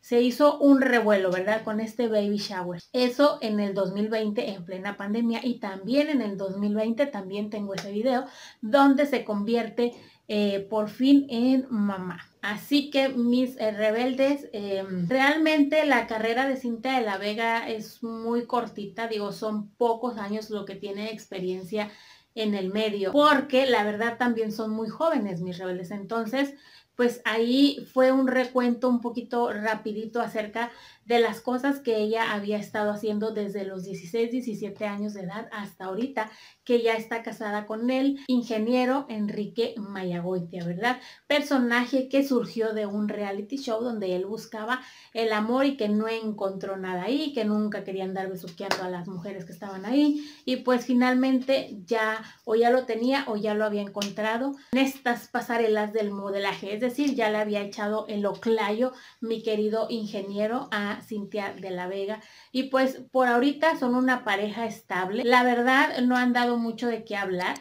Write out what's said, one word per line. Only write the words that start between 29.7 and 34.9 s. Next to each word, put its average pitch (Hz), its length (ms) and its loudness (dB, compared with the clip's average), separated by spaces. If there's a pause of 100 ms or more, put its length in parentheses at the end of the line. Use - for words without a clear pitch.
acerca 220 520 -4 (320)
de 233 160 4
las 214 200 2
cosas 269 400 0
que 226 160 0
ella 220 380 0
había 208 240 -2
estado 208 320 -2
haciendo 214 400 -2
desde 202 340 -4
los 185 200 -8
dieciséis, 233 460 -2
diecisiete 220 540 -6
años 208 300 -6